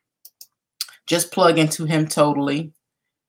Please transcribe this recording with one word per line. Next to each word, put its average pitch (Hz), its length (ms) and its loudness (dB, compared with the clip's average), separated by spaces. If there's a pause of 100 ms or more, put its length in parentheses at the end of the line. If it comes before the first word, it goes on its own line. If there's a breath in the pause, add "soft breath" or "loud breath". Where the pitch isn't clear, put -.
(1080 loud breath)
Just 165 260 -2
plug 165 260 4
into 156 260 0
him 156 240 0
totally, 147 640 -2 (560)